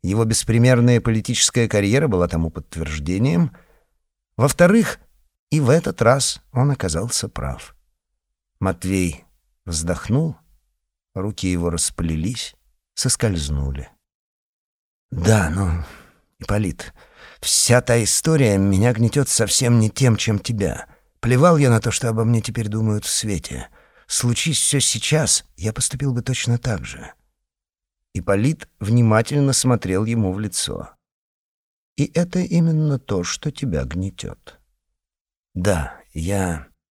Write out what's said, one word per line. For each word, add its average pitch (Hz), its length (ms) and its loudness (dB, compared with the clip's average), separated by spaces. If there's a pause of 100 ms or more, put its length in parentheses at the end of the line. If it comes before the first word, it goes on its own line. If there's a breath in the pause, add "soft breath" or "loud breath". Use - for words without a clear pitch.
его 101 220 2
беспримерная 120 760 4
политическая 113 680 0
карьера 107 400 2
была 90 200 2
тому 82 220 -2
подтверждением. 90 1080 -2 (800 soft breath)
Во-вторых, 175 600 2 (520)
и 151 100 2
в 123 100 2
этот 170 320 2
раз 123 400 2 (100)
он 127 180 2
оказался 98 580 -4
прав. - 480 -10 (840)
Матвей 92 640 -2 (400)
вздохнул, 90 720 -2 (800)
руки 95 340 -6
его 87 220 0
расплелись, 82 840 -4 (400)
соскользнули. 71 960 -2 (1200)
«Да, 92 400 2
ну, 85 340 -2 (560 loud breath)
Ипполит, - 540 -4 (460 loud breath)
вся - 400 2
та 120 220 2
история 120 560 2
меня 98 340 4
гнетет 110 360 2
совсем 120 500 2
не 110 100 4
тем, 120 280 2
чем 104 220 -2
тебя. 101 500 -4 (320 soft breath)
Плевал 127 380 4
я 139 120 4
на 113 100 4
то, 117 100 -2
что - 180 -4
обо 113 160 -2
мне 113 180 2
теперь 110 260 -6
думают 110 360 -2
в - 60 -6
свете. 73 580 -6 (400 soft breath)
Случись 123 520 -2
все 143 200 0
сейчас, - 640 0 (120)
я 107 160 -4
поступил 135 400 -4
бы 120 100 -4
точно 120 360 -2
так 101 260 -4
же». - 280 -16 (1040)
Ипполит 101 540 0 (120)
внимательно 117 720 2
смотрел 107 540 0
ему 110 260 0
в 98 80 -6
лицо. - 480 -8 (1080)
«И 147 180 -2
это 175 240 -2
именно 160 600 0
то, 92 260 -4
что - 260 -6
тебя 90 340 -4
гнетет». - 760 -10 (920)
«Да, 87 480 -2 (120)
я, 87 560 -4 (220)